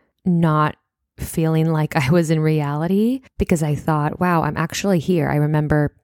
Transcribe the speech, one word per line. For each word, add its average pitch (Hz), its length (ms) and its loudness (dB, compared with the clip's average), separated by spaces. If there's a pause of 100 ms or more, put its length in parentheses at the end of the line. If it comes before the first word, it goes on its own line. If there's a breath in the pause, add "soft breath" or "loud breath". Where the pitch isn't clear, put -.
(240)
not 160 520 2 (420)
feeling 160 520 0
like 156 240 -2
I 135 160 0
was 165 200 2
in 160 100 2
reality 156 800 0 (180 soft breath)
because 180 240 0
I 151 120 0
thought, 151 440 -2
"Wow, 175 240 0
I'm 147 140 -2
actually 175 420 0
here." 147 300 0
I 139 80 0
remember 151 680 2